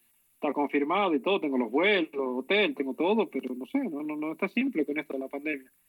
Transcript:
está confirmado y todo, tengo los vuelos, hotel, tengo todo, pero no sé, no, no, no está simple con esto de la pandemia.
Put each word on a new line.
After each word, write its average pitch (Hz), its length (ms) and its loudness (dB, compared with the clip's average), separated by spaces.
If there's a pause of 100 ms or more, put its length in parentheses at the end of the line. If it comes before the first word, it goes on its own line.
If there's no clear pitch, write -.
(340)
está 147 180 -2
confirmado 151 640 2
y 127 60 0
todo, 190 180 2
tengo 139 180 0
los 117 140 0
vuelos, 175 420 4
hotel, 139 600 0
tengo 135 180 -4
todo, 185 360 2
pero 131 260 -6
no 127 120 -10
sé, 277 120 0
no, 160 240 -4
no, 151 140 -6
no 156 160 -4
está - 160 -4
simple 151 360 0
con 147 140 -4
esto 147 140 -6
de 135 60 -4
la 131 100 -6
pandemia. 143 420 -8 (180)